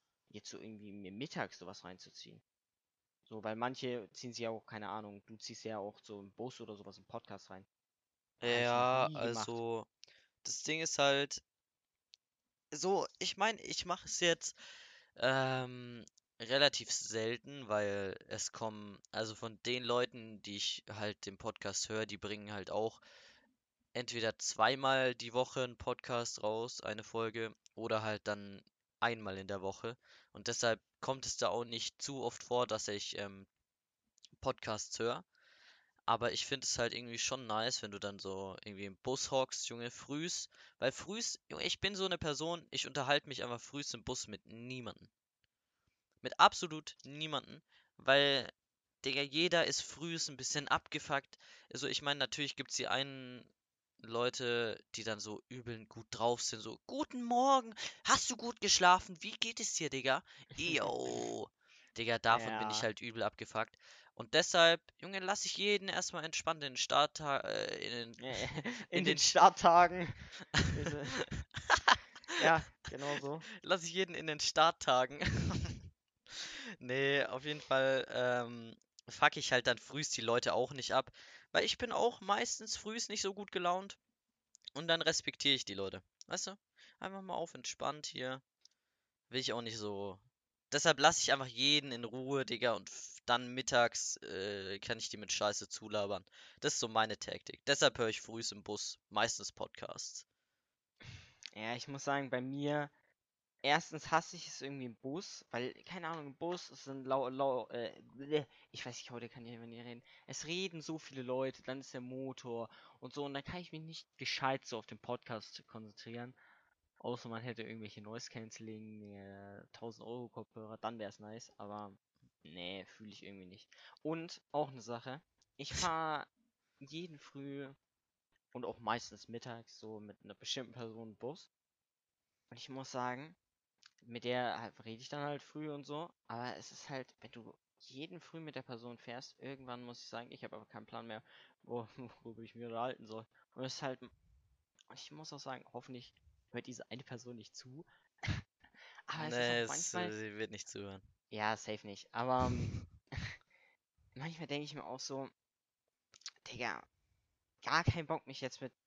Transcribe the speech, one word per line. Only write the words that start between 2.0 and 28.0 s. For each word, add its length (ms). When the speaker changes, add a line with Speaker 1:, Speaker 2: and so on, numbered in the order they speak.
Speaker 1:
So, 200
weil 120
manche 560
ziehen 200
sich 100
ja 80
auch, 160
keine 240
Ahnung, 360
du 100
ziehst 280
ja 140
auch 220
so 200
im 120
Bus 280
oder 160
sowas 220
im 80
Podcast 440
rein. 160
Hab 140
ich 140
noch 140
Speaker 2:
Ja, 0
Speaker 1:
nie 300
gemacht. 340
Speaker 2:
also, 320
das 200
Ding 180
ist 160
halt, 440
so, 340
ich 180
mein, 240
ich 260
mach 180
es 160
jetzt, 360
ähm, 840
relativ 520
selten, 760
weil 480
es 240
kommen, 460
also 240
von 280
den 200
Leuten, 580
die 140
ich 360
halt 340
den 120
Podcast 520
hör, 160
die 120
bringen 340
halt 180
auch 300
entweder 440
zweimal 760
die 200
Woche 300
einen 140
Podcast 640
raus, 400
eine 220
Folge, 500
oder 260